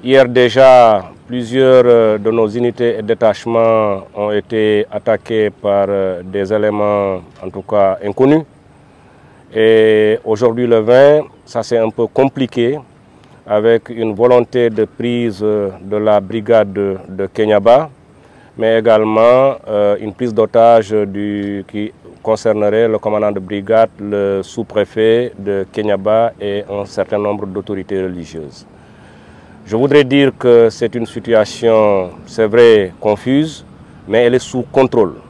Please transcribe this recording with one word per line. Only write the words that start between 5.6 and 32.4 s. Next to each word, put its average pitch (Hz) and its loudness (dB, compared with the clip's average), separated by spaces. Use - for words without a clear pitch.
euh, 95 -4
des 95 -6
éléments, 104 -2
en 92 -12
tout 95 -14
cas, 95 0
inconnus. 135 2
Et 110 2
aujourd'hui, 113 -2
le 117 2
vingt, 135 4
ça - -8
c'est 120 -4
un 113 0
peu 113 -4
compliqué, 131 -2
avec 110 0
une 113 -6
volonté 120 2
de 107 -2
prise, 117 -6
euh, 104 -2
de 98 -6
la 107 2
brigade 104 0
de, 98 -4
de 95 -8
Kéniéba, 110 2
mais 113 0
également, 113 2
euh, 104 0
une 104 -10
prise 120 -6
d'otage 113 2
du, 101 -6
qui 107 -10
concernerait 110 0
le 110 -2
commandant 107 -2
de 98 -8
brigade, 104 -2
le 101 -4
sous-préfet 113 -4
de 98 -6
Kéniéba 107 -2
et 101 -8
un 101 -8
certain 98 -8
nombre 104 -6
d'autorités 95 -8
religieuses. 82 -14
Je 98 -8
voudrais 139 4
dire 135 2
que 117 4
c'est 110 -6
une 117 -6
situation, 110 0
c'est 113 -4